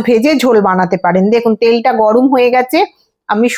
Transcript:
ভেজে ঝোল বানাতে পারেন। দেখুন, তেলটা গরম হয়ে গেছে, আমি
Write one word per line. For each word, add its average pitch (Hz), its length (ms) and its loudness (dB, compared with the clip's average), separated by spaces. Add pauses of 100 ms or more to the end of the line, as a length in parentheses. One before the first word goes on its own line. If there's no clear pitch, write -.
ভেজে 240 240 2 (100)
ঝোল 240 200 2
বানাতে 185 360 -2
পারেন। 180 320 0
দেখুন, 233 260 0
তেলটা 233 360 0 (120)
গরম 226 300 2
হয়ে 247 220 2
গেছে, 254 240 0 (500)
আমি 220 180 -2 (100)